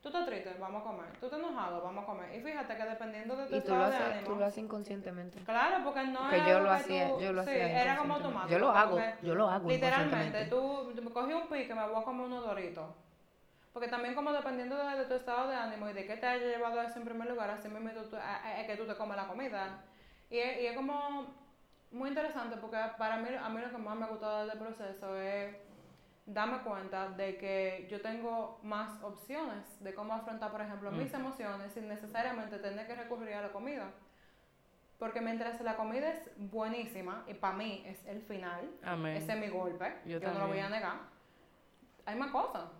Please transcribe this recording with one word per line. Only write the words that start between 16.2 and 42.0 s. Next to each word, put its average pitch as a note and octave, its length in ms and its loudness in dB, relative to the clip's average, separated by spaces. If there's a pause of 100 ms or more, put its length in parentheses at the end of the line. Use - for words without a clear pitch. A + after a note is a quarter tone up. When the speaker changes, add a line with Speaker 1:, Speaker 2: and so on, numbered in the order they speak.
Speaker 1:
haya B3 220 2
llevado A#3 320 0
a A#3 60 0
eso A#3 120 -6
en A#3 80 -6
primer A#3 240 -4
lugar, A3+ 220 -2
así G#3+ 180 -6
mismo A3 220 -6
tú, A3 180 -8
tú, A3 60 -10
a, - 280 -6
a, G#3+ 180 -4
es G#3+ 60 -6
que G#3 100 -4
tú A3 100 -4
te G#3 80 -4
comes G#3 200 -4
la G3 120 -2
comida. G3 560 -4 (480)
Y A#3 80 2
es, B3 220 0
y B3 40 2
es A#3 100 0
como C#4+ 520 -2 (640)
muy C4 180 -4
interesante C4+ 480 -2
porque A3 200 -4 (200)
para A3+ 200 2
mí, A#3 120 -2 (100)
a A3+ 100 -2
mí A3 120 -4
lo B3 80 -4
que B3 80 -8
más G#3+ 200 -4
me A3+ 80 -2
ha - 20 -4
gustado G#3+ 380 -2
de - 20 -4
este A3 120 -4
proceso G3 580 -6
es G3+ 380 -2 (720)
darme G#3+ 340 0
cuenta F#3+ 500 -4
de F#3+ 280 -2
que F#3+ 520 0
yo G#3 120 -6
tengo A3+ 640 -4
más G#3+ 400 -4
opciones G#3+ 640 -6 (160)
de G3 120 -6
cómo G#3 200 -4
afrontar, A3 380 -4
por G#3+ 100 -4
ejemplo, G3+ 300 -6
mis D#3+ 200 -2
Speaker 3:
Mm. - 40 -6
Speaker 1:
emociones G#3 580 -4
sin G#3+ 160 -8
necesariamente G#3+ 720 -4
tener G3+ 280 -6
que A#3 80 -8
recurrir A3+ 380 -6
a G#3 80 -4
la G3+ 100 -4
comida. G#3+ 380 -6 (1120)
Porque A3+ 200 -4
mientras A3+ 420 -2
la A3 140 0
comida A3+ 360 0
es D#4+ 260 -6
buenísima, G#3+ 880 -4
y G#3 60 -8
pa' F#3+ 200 0
mí G#3 340 -4
es G3 180 -14
el G#3 160 -8
final, F#3 480 -6 (140)
Speaker 3:
Amén. D#3+ 340 -2
Speaker 1:
ese D#3+ 160 -2
es G#3+ 60 0
mi G#3 100 -2
golpe, F3+ 440 -2 (120)
Speaker 3:
Yo E3+ 140 -2
Speaker 1:
yo F#3+ 120 -2
no G3 80 0
lo G3 80 2
voy G3 120 0
a G3 40 0
Speaker 3:
también. G3 80 -2
Speaker 1:
negar, G#3+ 260 -2 (1080)